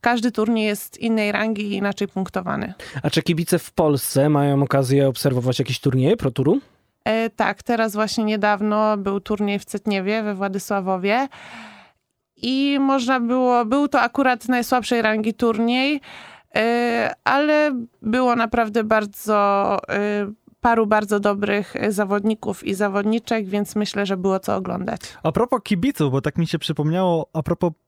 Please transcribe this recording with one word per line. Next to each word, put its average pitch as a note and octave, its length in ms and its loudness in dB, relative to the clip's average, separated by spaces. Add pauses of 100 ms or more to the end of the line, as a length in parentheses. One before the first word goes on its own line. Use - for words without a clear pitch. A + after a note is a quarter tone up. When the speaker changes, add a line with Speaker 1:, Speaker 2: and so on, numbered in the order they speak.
Speaker 1:
każdy A#3+ 300 2
turniej A3 340 0
jest G#3 320 -6
innej A3 340 0
rangi G#3 320 -4
i G#3 120 -4
inaczej G3+ 320 -2
punktowany. F#3 640 -6 (300)
Speaker 2:
A D3+ 60 0
czy D#3+ 120 0
kibice E3+ 380 0
w - 120 -12
Polsce D3 580 2
mają C#3+ 340 2
okazję C#3 440 2
obserwować B2+ 520 0
jakieś B2+ 200 -2
turnieje C3+ 380 2
Pro C3+ 140 -2
Touru? D3+ 280 2 (460)
Speaker 1:
E, A3+ 240 0
tak, G3+ 340 -2
teraz A3+ 300 0
właśnie G#3+ 300 0
niedawno G#3+ 760 2
był G3 220 -2
turniej G3+ 400 -2
w G3+ 60 -12
Cetniewie G3+ 580 -2
we G#3 120 -4
Władysławowie. G3 920 -2 (1120)
I C#4 380 0
można C4+ 400 2
było, B3 460 2
był C#4 220 2
to C4+ 140 2
akurat B3 460 0
najsłabszej B3 540 0
rangi G#3+ 320 0
turniej, B3 680 0 (540)
e, A#3 580 0 (100)
ale D4+ 480 2 (300)
było A#3+ 340 2
naprawdę A3+ 480 0
bardzo... G3+ 920 2 (120)
e, G#3 420 -2 (300)
paru A3+ 260 2
bardzo G#3 320 2
dobrych, G3+ 560 0
e, G#3+ 160 -2
zawodników G3+ 760 -2
i G3 60 0
zawodniczek, G#3 760 0
więc G3+ 280 -4
myślę, G#3 300 -2
że F#3+ 120 -2
było F#3+ 220 0
co G3 160 -4
oglądać. F#3 460 -6 (220)
Speaker 3:
A D#3 80 0
propos A#3 320 0
kibiców, F3+ 480 0
bo C3+ 100 0
tak - 160 -4
mi E3 100 0
się D#3+ 120 -4
przypomniało, E3 760 0
a D#3 100 -2
propos F3 280 -2 (160)